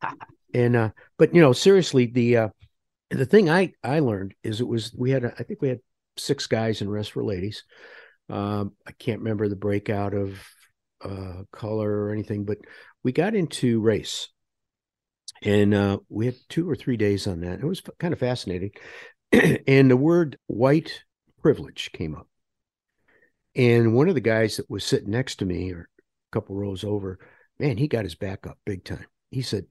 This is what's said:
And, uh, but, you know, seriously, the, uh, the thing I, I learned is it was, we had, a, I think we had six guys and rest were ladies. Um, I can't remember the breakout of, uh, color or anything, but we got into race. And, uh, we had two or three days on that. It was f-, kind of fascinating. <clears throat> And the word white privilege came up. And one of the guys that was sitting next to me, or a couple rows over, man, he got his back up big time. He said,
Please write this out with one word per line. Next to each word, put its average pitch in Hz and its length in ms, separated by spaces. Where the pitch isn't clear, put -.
And, 120 220
uh, 110 160
but, 156 160
you 170 80
know, 135 120
seriously, 147 540
the, 120 300
uh, 110 120
the 127 140
thing 196 240
I, 175 240
I 139 160
learned 98 420
is 110 180
it 120 60
was, 113 260
we 123 200
had, 131 120
a, 113 140
I 120 60
think - 180
we 139 60
had 123 100
six - 320
guys 113 320
and 98 100
rest 104 240
were 123 100
ladies. 101 380
Um, 101 440
I - 60
can't 107 300
remember 107 280
the 104 60
breakout 101 580
of, 98 300
uh, 95 480
color 107 360
or 104 60
anything, 104 340
but 101 140
we 127 80
got 202 240
into 123 440
race. 104 460
And, 104 320
uh, 101 260
we 110 180
had 123 80
two 170 200
or 143 60
three 123 220
days 101 320
on 85 140
that. 90 180
It 113 40
was 185 220
f-, - 140
kind 170 120
of - 60
fascinating. 104 540
<clears throat> 180 360
And 135 200
the 123 80
word 156 400
white 135 560
privilege - 520
came 78 240
up. 71 100
And 117 400
one 143 140
of 190 60
the 131 60
guys 110 360
that - 140
was 104 140
sitting - 260
next 123 260
to 104 80
me, 90 280
or 87 160
a - 340
couple 101 240
rows 98 280
over, 98 340
man, 131 180
he 143 120
got 113 160
his 85 100
back 95 320
up 76 180
big 95 200
time. - 220
He 123 120
said, 104 280